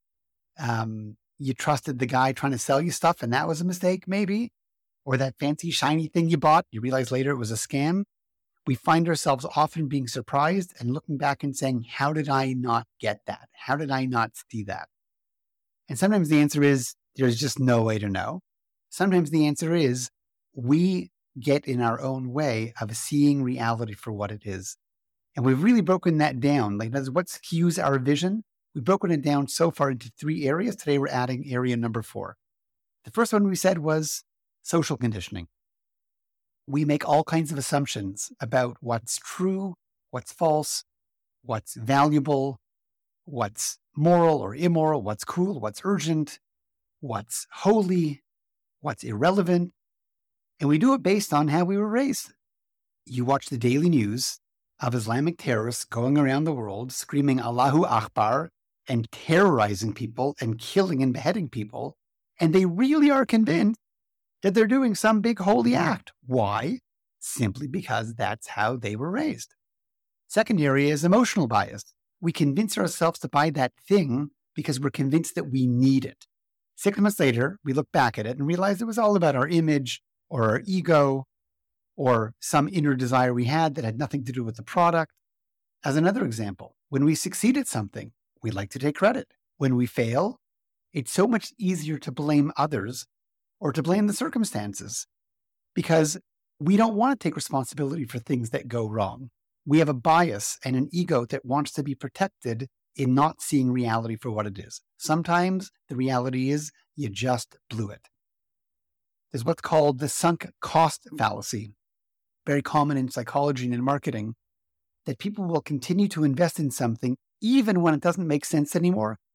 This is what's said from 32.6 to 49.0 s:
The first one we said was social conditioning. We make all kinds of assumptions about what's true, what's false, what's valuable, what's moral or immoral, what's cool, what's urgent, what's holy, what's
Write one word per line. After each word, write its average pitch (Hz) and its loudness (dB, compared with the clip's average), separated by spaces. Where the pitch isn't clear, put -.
The - -20
first 226 0
one 208 4
we 185 0
said 185 2
was 156 -2
social 160 0
conditioning. 101 -6
We 147 0
make 147 0
all 151 4
kinds 160 -2
of 143 -4
assumptions 131 -4
about 123 -2
what's 117 -4
true, 190 -4
what's 127 -10
false, 151 0
what's 113 -8
valuable, 139 2
what's 113 -6
moral 165 6
or 101 -6
immoral, 156 2
what's - -6
cool, 180 -2
what's 107 -8
urgent, 160 -2
what's 110 -8
holy, 185 2
what's 143 -8